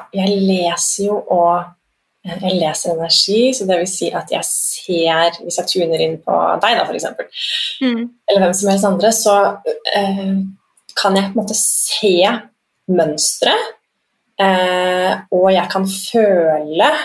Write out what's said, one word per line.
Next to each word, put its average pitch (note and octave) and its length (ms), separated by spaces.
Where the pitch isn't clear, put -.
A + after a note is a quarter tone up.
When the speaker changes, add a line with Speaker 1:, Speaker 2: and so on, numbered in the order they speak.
Speaker 1:
jeg F#3+ 300
leser F#3 640
jo G#3 140
og, F3 340
eh, F3+ 180
jeg F#3+ 160
leser D#3+ 380
energi, G3+ 580
så G3+ 120
det F#3 120
vil F3 80
si F3 240
at E3+ 200
jeg - 140
ser, E3 1000
hvis F3 180
jeg - 60
tuner E3 320
inn D#3+ 180
på - 160
deg A3+ 160
da, - 80
for - 100
eksempel, - 320
Speaker 2:
Mm. A#3+ 300
Speaker 1:
eller G3+ 120
hvem F#3 140
som G3 160
helst G3 140
andre, G3+ 280
så, G3+ 500
eh, G3 440
kan F#3+ 180
jeg G3 100
på G3 140
en G3 60
måte G#3 100
se G3+ 840
mønstre, E3+ 680
eh, F#3 840
og F#3+ 220
jeg F3+ 180
kan F#3+ 140
føle F3+ 1040